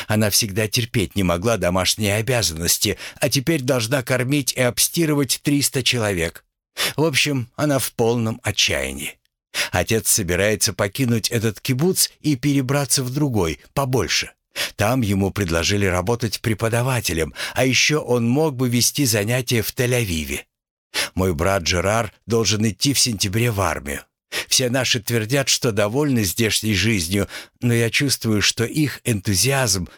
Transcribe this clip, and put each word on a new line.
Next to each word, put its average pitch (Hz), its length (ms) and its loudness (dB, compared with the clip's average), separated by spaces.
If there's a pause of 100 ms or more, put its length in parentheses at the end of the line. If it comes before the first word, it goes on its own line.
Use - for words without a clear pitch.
Она 107 220 2
всегда 107 380 0
терпеть 113 480 -2
не 98 80 2
могла 90 340 2
домашние 92 580 0
обязанности, 98 840 0 (220)
а 143 100 0
теперь 143 320 0
должна 123 420 0
кормить 131 500 0
и 135 80 -2
обстирывать 143 840 0
триста 143 400 0
человек. 101 600 0 (520)
В 143 80 2
общем, 139 520 0
она 143 240 0
в - 140 -4
полном 113 500 0
отчаянии. 69 760 -2 (520)
Отец 98 380 0
собирается 98 640 0
покинуть 113 560 -2
этот 113 320 -2
кибуц 160 480 0 (120)
и 151 140 0
перебраться 139 680 0
в 123 60 -4
другой, 123 500 0 (140)
побольше. 120 580 0 (440)
Там 123 260 2
ему 98 300 2
предложили 98 540 0
работать 98 560 -2
преподавателем, 113 920 -2 (200)
а 127 120 2
еще 143 360 2
он 120 260 0
мог 143 280 2
бы 123 140 0
вести 120 360 2
занятия 117 560 0
в - 120 -6
Тель-Авиве. 92 680 -2 (760)
Мой 92 180 2
брат 87 340 0
Жерар 95 440 0 (140)
должен 110 420 0
идти 127 260 0
в - 60 0
сентябре 113 520 0
в 98 100 -2
армию. 71 420 -2 (440)
Все 127 220 0
наши 123 300 0
твердят, 120 500 0
что - 220 0
довольны 113 520 2
здешней 107 500 0
жизнью, 95 540 0 (340)
но 120 120 2
я 117 160 2
чувствую, 113 520 0
что - 240 0
их 147 380 -2
энтузиазм 107 840 0 (100)